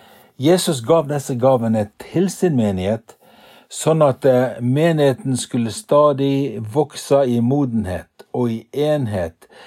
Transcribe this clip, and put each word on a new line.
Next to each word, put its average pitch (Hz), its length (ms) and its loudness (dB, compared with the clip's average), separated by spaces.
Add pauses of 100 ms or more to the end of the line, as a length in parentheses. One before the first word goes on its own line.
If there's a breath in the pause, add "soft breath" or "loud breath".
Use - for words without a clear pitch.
(360 soft breath)
Jesus 160 440 0
gav 143 280 2
disse 143 260 -4
gavene 117 640 2
til 180 320 -2
sin 175 260 -2
menighet, 104 600 -2 (520 soft breath)
sånn 156 340 0
at, 135 220 0
eh, 123 360 2
menigheten 139 760 0
skulle 117 360 -4
stadig 139 880 0
vokse 139 680 0
i 120 140 0
modenhet 117 920 -2
og 123 180 -2
i 113 220 -8
enhet, 131 720 -4 (200 loud breath)